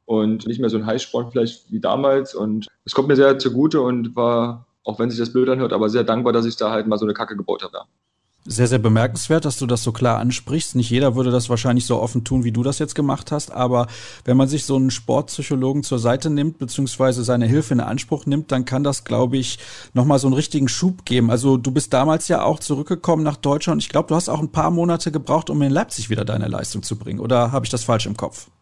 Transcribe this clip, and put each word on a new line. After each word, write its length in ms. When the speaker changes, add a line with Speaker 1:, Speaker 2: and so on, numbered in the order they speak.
Speaker 1:
und 420
nicht 140
mehr 100
so 80
ein 80
Heißsporn 460
vielleicht 400
wie 80
damals. 560
Und 320
es 100
kommt 140
mir 80
sehr 240
zugute 400
und 380
war, 500
auch 160
wenn 100
sich 100
das 120
blöd 160
anhört, 240
aber 160
sehr 160
dankbar, 300
dass 120
ich 120
da 140
halt 140
mal 120
so 80
eine 80
Kacke 240
gebaut 260
habe. 240
Speaker 2:
Sehr, 200
sehr 100
bemerkenswert, 640
dass 140
du 80
das 160
so 100
klar 280
ansprichst. 560
Nicht 160
jeder 240
würde 160
das 180
wahrscheinlich 380
so 120
offen 240
tun, 200
wie 80
du 100
das 160
jetzt 160
gemacht 380
hast. 200
Aber 360
wenn 140
man 100
sich 180
so 100
einen 160
Sportpsychologen 920
zur 160
Seite 320
nimmt, 300
beziehungsweise 640
seine 240
Hilfe 260
in 60
Anspruch 480
nimmt, 240
dann 120
kann 200
das, 200
glaube 340
ich, 200
nochmal 240
so 80
einen 80
richtigen 320
Schub 380
geben. 260
Also 260
du 140
bist 200
damals 360
ja 160
auch 160
zurückgekommen 640
nach 140
Deutschland. 440
Ich 80
glaube, 200
du 60
hast 140
auch 120
ein 100
paar 180
Monate 420
gebraucht, 380
um 140
in 80
Leipzig 400
wieder 120
deine 240
Leistung 360
zu 160
bringen. 200
Oder 320
habe 140
ich 60
das 120
falsch 220
im 100
Kopf? 360